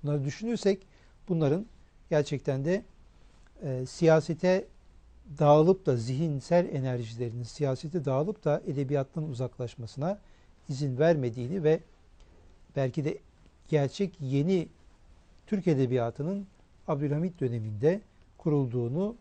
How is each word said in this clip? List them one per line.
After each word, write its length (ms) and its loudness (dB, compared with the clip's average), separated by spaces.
Bunları 220 -2
düşünürsek 600 -2
bunların 380 2
gerçekten 540 0
de, 180 0
e, 240 -6
siyasete 800 2
dağılıp 480 6
da 100 2
zihinsel 800 0
enerjilerinin 680 -4
siyasete 640 -4
dağılıp 400 -2
da 220 0
edebiyattan 580 -2
uzaklaşmasına 920 -6
izin 300 -4
vermediğini 680 0
ve 160 4
belki 280 -2
de 140 -4
gerçek 520 0
yeni 480 0
Türk 200 -2
edebiyatının 800 0
Abdülhamit 520 -2
döneminde 600 0
kurulduğunu 840 -2